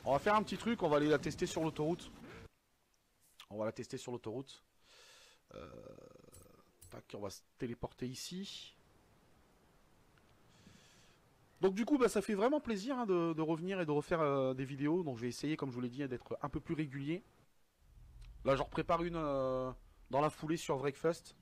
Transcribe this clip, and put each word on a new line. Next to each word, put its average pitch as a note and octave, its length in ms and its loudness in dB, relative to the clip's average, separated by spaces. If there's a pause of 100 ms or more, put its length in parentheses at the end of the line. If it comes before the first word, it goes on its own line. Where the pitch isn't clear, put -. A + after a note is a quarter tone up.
On A#2 80 2
va C#3 80 4
faire G#3 160 4
un G#3+ 80 4
petit G3 140 -4
truc, A3 260 -2
on E3 60 2
va D3 80 6
aller D3 100 6
la D3+ 100 6
tester D#3 280 -2
sur D#3+ 180 -2
l'autoroute. D#3+ 480 -2 (1400)
On G#2 80 -10
va A2 60 -2
la A2 80 0
tester B2+ 260 -10
sur B2+ 140 -8
l'autoroute. A#2+ 540 -8 (880)
Euh, - 140 -14 (1200)
tac, A#2 160 -16 (100)
on G#2 60 -8
va G2+ 80 -6
se - 100 -12 (180)
téléporter A#2+ 480 -6
ici. - 720 -10 (2750)
Donc F#3+ 120 4
du G#3+ 120 0
coup, D4 120 4
bah, A#3+ 120 8
ça G#3 120 2
fait A3 140 0
vraiment B3+ 240 4
plaisir, A#3 380 -2
hein, A#3+ 80 0
de, E3+ 260 4
de D#3+ 100 0
revenir E3+ 380 0
et F3 60 2
de D3 60 0
refaire, D3 280 2
euh, C3+ 340 4
des C3+ 120 -2
vidéos. D3 380 2
Donc C#3 120 -2
je A2 60 -6
vais B2 80 0
essayer, C#3+ 260 -2
comme C#3+ 140 -2
je A#2+ 60 -6
vous B2 60 -2
l'ai B2 80 -2
dit, C3 140 -6
hein, C#3 40 -2
d'être - 340 -6
un D3 80 -4
peu D#3+ 100 -4
plus E3+ 140 -6
régulier. D3 500 -4 (1200)
Là, C3+ 120 4
j'en C3 100 0
prépare E3+ 380 0
une, E3+ 140 -4
euh, C3 540 0 (380)
dans C3 100 4
la D3+ 120 4
foulée D#3+ 260 -2
sur D3+ 200 -2
Breakfast D3 640 -2